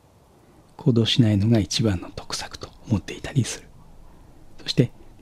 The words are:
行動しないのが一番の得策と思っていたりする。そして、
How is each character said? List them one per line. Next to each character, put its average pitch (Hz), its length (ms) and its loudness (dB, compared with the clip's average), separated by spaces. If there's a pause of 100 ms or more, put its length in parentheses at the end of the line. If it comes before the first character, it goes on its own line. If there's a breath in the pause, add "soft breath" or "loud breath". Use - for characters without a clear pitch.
(760)
行 - 160 2
動 113 140 4
し - 160 4
な 107 80 4
い 104 60 4
の 101 120 2
が 117 100 4
一 - 240 -2
番 101 180 0
の - 140 -14
得 - 200 -12
策 - 220 -10
と - 120 -16 (200)
思 107 100 2
っ - 20 -4
て - 140 -12
い - 60 -14
た - 120 -12
り 120 120 0
す - 160 -8
る。 - 80 -20 (960)
そ - 60 -8
し - 60 -6
て、 - 180 2 (300)